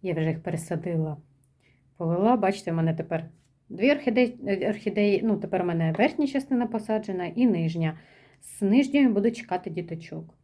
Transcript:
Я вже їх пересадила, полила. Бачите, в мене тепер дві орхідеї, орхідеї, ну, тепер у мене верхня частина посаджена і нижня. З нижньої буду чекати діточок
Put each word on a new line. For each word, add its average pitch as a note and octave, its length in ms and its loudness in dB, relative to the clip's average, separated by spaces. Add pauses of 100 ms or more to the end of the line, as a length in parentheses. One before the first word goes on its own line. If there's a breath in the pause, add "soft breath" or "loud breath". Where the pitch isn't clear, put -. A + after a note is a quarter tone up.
Я F3+ 120 -2
вже D#3+ 140 0
їх D#3+ 140 -4
пересадила, D#3+ 720 -4 (800)
полила. F3+ 400 2
Бачите, G3 360 0
в - 20 0
мене D#3+ 200 2
тепер E3 300 -6 (440)
дві A3 240 2
орхідеї, A#3+ 760 0
орхідеї, G#3 560 0
ну, G#3+ 120 2
тепер - 260 -2
у - 20 0
мене E3 340 0
верхня D4 280 2
частина C4+ 400 -2
посаджена G#3+ 600 -4
і A#3 200 2
нижня. E3 520 0 (440 loud breath)
З - 200 -8
нижньої C4 460 4
буду A3 220 2
чекати F#3 400 -6
діточок E3 720 -10